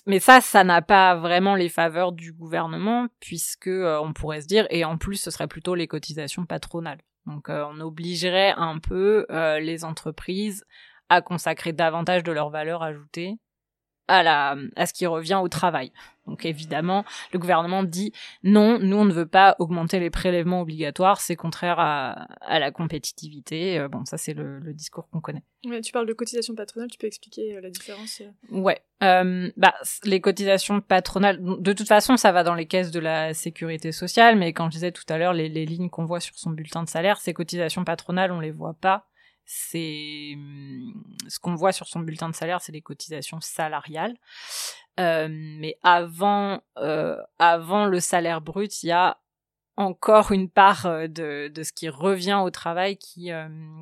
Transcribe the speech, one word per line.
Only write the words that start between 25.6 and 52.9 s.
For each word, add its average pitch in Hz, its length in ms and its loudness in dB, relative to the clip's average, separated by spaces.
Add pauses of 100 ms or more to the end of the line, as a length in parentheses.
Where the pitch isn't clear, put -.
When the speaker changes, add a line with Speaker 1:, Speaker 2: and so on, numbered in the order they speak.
Speaker 2:
Ouais, 240 140 -8
tu 226 140 -12
parles 233 120 -2
de 220 80 -4
cotisations 233 400 -6
patronales, 226 380 -12
tu - 60 -20
peux 220 100 -8
expliquer, 214 480 -10
euh, 190 60 -14
la 185 80 -14
différence, 208 520 -14
euh ? 202 80 -20 (220)
Speaker 1:
Ouais, 185 320 -2 (200)
euh, 185 520 2
bah, - 180 6 (100)
c-, - 200 -8
les 190 160 2
cotisations 196 640 2
patronales, 190 600 2
de 185 320 -2
toute 208 140 -6
façon 220 300 6
ça 202 160 6
va 175 100 4
dans 170 120 0
les 165 120 -6
caisses 180 240 -2
de 170 80 -4
la 160 340 -2
sécurité 160 600 -8
sociale, 226 440 8
mais 170 140 2
quand 165 140 -2
je 160 60 -2
disais 170 200 -4
tout - 160 -14
à 160 100 -2
l'heure, 180 160 2
les, 160 140 0
les 156 180 -4
lignes 170 240 -4
qu'on 165 160 -6
voit 170 140 -4
sur - 180 -14
son - 140 -8
bulletin 160 320 -8
de 160 60 -8
salaire, 185 300 0
ces 175 140 -6
cotisations 175 520 -6
patronales, 180 480 -4
on 170 80 -6
les 156 100 -8
voit 156 220 -10
pas 190 340 0 (380)
c'est, 151 880 -10
hum, 143 680 -16 (240)
ce - 120 -12
qu'on 175 160 -4
voit 180 160 0
sur - 160 -6
son - 120 -10
bulletin 160 300 -8
de 165 60 -8
salaire, 170 260 -6
c'est - 100 -16
les 156 100 -14
cotisations 156 600 -12
salariales. 156 760 -6 (800)
Euh, 165 300 0
mais 156 540 -10
avant, 180 800 2 (160)
euh, 156 400 -2 (220)
avant 170 460 4
le 185 140 2
salaire 170 420 0
brut, 202 420 -8
il 151 40 -4
y 165 40 2
a 175 280 2 (560)
encore 208 560 4
une 190 180 0
part, 196 360 6
euh, 165 220 -4
de, 151 400 -8
de 151 160 -12
ce - 100 -10
qui 165 160 -8
revient 185 540 0
au 180 80 -2
travail 185 460 -4